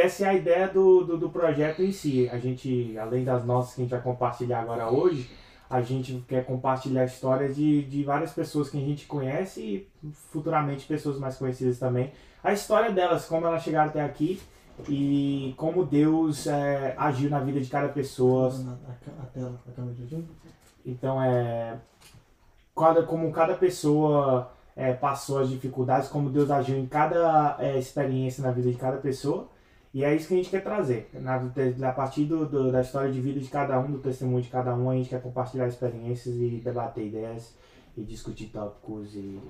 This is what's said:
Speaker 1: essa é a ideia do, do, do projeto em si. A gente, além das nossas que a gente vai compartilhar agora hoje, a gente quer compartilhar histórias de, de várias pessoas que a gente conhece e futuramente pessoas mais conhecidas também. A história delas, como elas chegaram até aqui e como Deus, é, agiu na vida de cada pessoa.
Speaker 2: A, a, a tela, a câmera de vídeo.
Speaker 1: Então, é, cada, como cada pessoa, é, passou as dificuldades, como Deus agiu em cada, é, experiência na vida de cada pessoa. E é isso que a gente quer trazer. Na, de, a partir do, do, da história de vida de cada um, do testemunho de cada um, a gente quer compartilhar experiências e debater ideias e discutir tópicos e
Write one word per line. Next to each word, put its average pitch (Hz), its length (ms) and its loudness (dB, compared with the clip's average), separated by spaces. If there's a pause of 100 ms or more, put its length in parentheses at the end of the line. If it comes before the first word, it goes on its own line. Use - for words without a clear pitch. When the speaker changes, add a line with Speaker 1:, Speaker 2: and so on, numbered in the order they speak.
Speaker 1:
essa 190 220 0
é - 20 4
a 196 60 6
ideia 175 340 4
do, 190 340 8
do, 165 140 -2
do 156 140 -2
projeto 156 520 2
em 196 100 2
si. 131 380 2
A 120 80 -6
gente, 123 600 -2
além 120 260 -2
das 127 180 0
nossas 123 320 0
que 131 60 -6
a 123 40 -2
gente 123 80 -4
vai 123 100 -2
compartilhar 123 580 -2
agora 117 300 -4
hoje, 139 400 2 (380)
a 127 140 2
gente 127 460 -4
quer 127 180 0
compartilhar 131 580 0
histórias 131 520 0
de, 147 300 4
de 139 180 -2
várias 147 280 0
pessoas 151 380 -2
que 147 80 -4
a - 20 0
gente 147 240 -4
conhece 147 560 -4
e 196 520 -8 (180)
futuramente 147 560 -2
pessoas 147 320 -2
mais 131 180 -6
conhecidas 127 400 0
também. 123 360 0 (300)
A 190 100 2
história 214 400 2
delas, 175 340 2
como 165 220 0
elas 160 160 0
chegaram 156 260 2
até 151 100 -2
aqui 151 400 -2 (480)
e 139 680 0
como 165 280 2
Deus, 151 640 4
é, 143 500 0
agiu 143 320 0
na 143 120 0
vida 135 200 -2
de 127 80 -4
cada 143 200 0
pessoa. 127 600 2
Speaker 2:
A, 127 720 -10
a, - 40 -12
a - 20 -10
tela, 123 420 -10
a 123 40 -16
câmera 123 220 -8
de 123 80 -12
vídeo. 160 260 -10 (560)
Speaker 1:
Então, 131 360 -4
é, 117 560 0 (1000)
cada, 165 260 6
como 160 300 -2
cada 165 240 2
pessoa, 147 960 2 (240)
é, 127 160 0
passou 139 480 -2
as 131 80 2
dificuldades, 127 600 0
como 143 220 -2
Deus 139 180 4
agiu 135 300 2
em 131 80 -2
cada, 156 720 4
é, 139 180 0
experiência 131 640 -2
na 127 120 0
vida 123 180 0
de 120 80 -2
cada 131 200 -2
pessoa. 147 500 -4 (460)
E 135 100 0
é 147 100 4
isso 160 140 0
que 185 60 0
a - 20 4
gente 180 140 0
quer 190 120 -2
trazer. 185 520 -2
Na, 131 240 -2
de, 127 440 -2
a 131 80 0
partir 139 360 -2
do, 156 180 0
do, 135 260 2
da 127 120 4
história 135 280 -2
de 131 80 -2
vida 135 220 -2
de 127 80 -8
cada 135 320 0
um, 143 100 -2
do 135 80 -4
testemunho 127 440 -2
de 123 80 -12
cada 127 240 -2
um, 127 160 0
a 131 40 2
gente 127 140 -2
quer 127 140 -6
compartilhar 123 440 -4
experiências 120 720 -6
e 120 260 -2
debater 117 440 -6
ideias 113 480 -10 (420)
e 113 60 -10
discutir 104 460 -12
tópicos 104 680 -12
e 98 360 -10